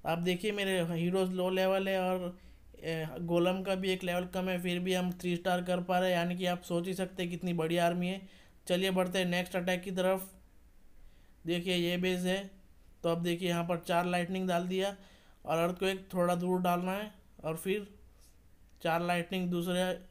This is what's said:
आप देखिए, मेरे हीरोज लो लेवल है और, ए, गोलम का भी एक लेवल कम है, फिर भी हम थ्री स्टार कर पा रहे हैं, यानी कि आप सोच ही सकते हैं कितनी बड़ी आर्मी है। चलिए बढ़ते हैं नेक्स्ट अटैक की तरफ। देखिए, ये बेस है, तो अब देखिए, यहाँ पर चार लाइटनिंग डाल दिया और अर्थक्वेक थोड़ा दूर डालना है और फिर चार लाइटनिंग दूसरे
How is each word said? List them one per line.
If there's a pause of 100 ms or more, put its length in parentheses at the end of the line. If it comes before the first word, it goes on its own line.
आप
देखिए,
मेरे (140)
हीरोज
लो
लेवल
है
और, (400)
ए, (140)
गोलम
का
भी
एक
लेवल (100)
कम
है,
फिर
भी
हम
थ्री
स्टार
कर
पा
रहे
हैं,
यानी
कि
आप
सोच
ही
सकते
हैं
कितनी
बड़ी
आर्मी
है। (460)
चलिए
बढ़ते
हैं
नेक्स्ट
अटैक
की
तरफ। (1160)
देखिए,
ये
बेस
है, (640)
तो
अब
देखिए,
यहाँ
पर
चार
लाइटनिंग
डाल
दिया (500)
और
अर्थक्वेक
थोड़ा
दूर
डालना
है (340)
और
फिर (960)
चार
लाइटनिंग
दूसरे (200)